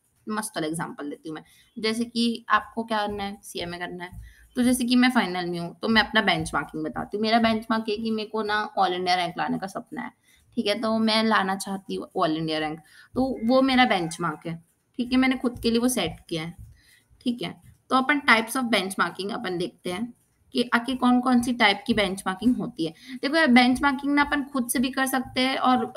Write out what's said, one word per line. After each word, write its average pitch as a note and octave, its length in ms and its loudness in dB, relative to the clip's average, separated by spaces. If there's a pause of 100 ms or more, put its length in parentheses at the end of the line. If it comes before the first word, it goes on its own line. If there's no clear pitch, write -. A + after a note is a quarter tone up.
(300)
मस्त G#3+ 280 -4
वाला D#3 100 -2
example D3 420 -6
देती D3+ 200 -12
हूँ D#3 60 -8
मैं। - 80 -16 (360)
जैसे A3+ 260 0
कि A#3 440 -2
आपको G#3+ 340 0
क्या G#3+ 240 -2
करना G#3 160 -4
है, G3+ 200 -8
सीएमए F3 340 -8
करना F3 260 -10
है। - 180 -14 (340)
तो B3 80 2
जैसे B3 220 2
कि B3 100 4
मैं B3 160 6
final F#3 340 0
में F3 140 -4
हूँ, E3+ 220 -8
तो G#3+ 60 -4
मैं G3+ 140 4
अपना A3 200 2
benchmarking D#3+ 600 -2
बताती D#3 340 -8
हूँ। G#3+ 40 -2
मेरा A3 180 4
benchmark A3 500 0
है G#3 80 -2
कि A3+ 140 -4
मेरे G#3+ 180 -4
को A3 140 -2
ना G#3 360 -2
all F#3+ 100 4
India F3+ 260 0
rank F3 220 -2
लाने D#3+ 200 -2
का F#3 100 -6
सपना - 340 -10
है, - 100 -12 (440)
ठीक G#3 120 -2
है? G#3 140 0
तो A3 180 0
मैं A3 240 4
लाना G3 320 2
चाहती F#3+ 400 -8
हूँ - 120 -8 (100)
all F3 120 2
India D#3 300 -2
rank, D3+ 200 -4 (360)
तो B3+ 280 0
वो C4 180 4
मेरा B3+ 240 6
benchmark E3+ 600 -2
है, E3 180 -8 (320)
ठीक B3 140 -4
है? B3+ 60 4
मैंने C4 180 4
खुद B3 240 -4
के A#3 120 0
लिए A#3 80 4
वो A#3+ 80 2
set F#3 280 0 (140)
किया D#3+ 140 -4
है, E3 120 -10 (680)
ठीक A#3+ 180 -2
है? E3+ 200 -8 (280)
तो B3+ 60 2
अपन C4 240 2
types A3+ 380 2
of B3+ 60 0
benchmarking G3 680 -2
अपन F3+ 260 -4
देखते F3 340 -6
हैं - 220 -6 (400)
कि A#3+ 200 0
आखिर A#3+ 220 0
कौन-कौन B3 460 2
सी B3 120 -2
type G#3 340 2
की A#3 60 2
benchmarking G3 640 0
होती - 300 -4
है। - 80 -4 (280)
देखो C#4 140 0
यार, D#4+ 120 4
benchmarking B3+ 640 4
ना C#4+ 100 6
अपन C#4+ 200 0
खुद B3+ 260 -4
से C#4 100 -2
भी C4 100 0
कर C4 160 -2
सकते B3+ 360 -2
हैं C4 160 0
और A#3+ 400 2